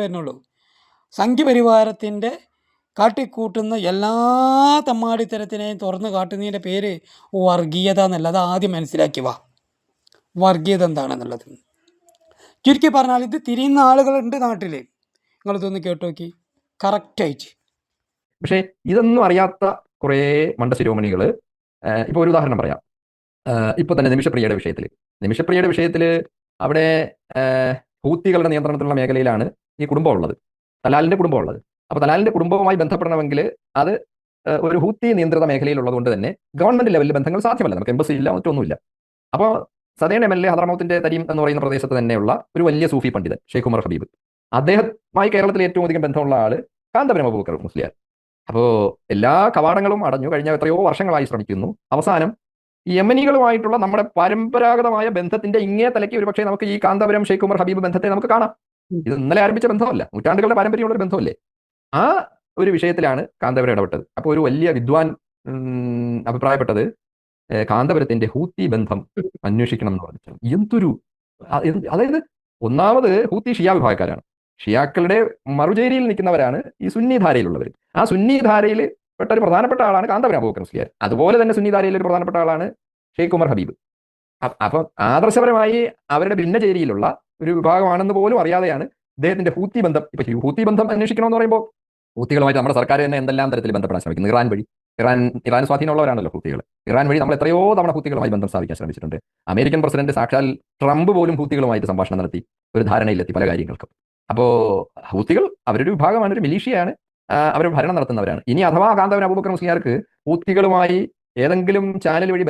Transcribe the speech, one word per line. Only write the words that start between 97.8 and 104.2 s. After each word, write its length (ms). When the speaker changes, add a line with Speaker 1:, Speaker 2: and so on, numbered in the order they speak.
Speaker 2:
ഹൂത്തികളുമായി 380
ബന്ധം 180
സ്ഥാപിക്കാൻ 280
ശ്രമിച്ചിട്ടുണ്ട്. 360
അമേരിക്കൻ 320
പ്രസിഡന്റ് 340
സാക്ഷാൽ 280
ട്രംപ് 360
പോലും 220
ഹൂത്തികളുമായിട്ട് 520
സംഭാഷണം 300
നടത്തി, 180
ഒരു 160
ധാരണയിലെത്തി 480
പല 120
കാര്യങ്ങൾക്കും. 400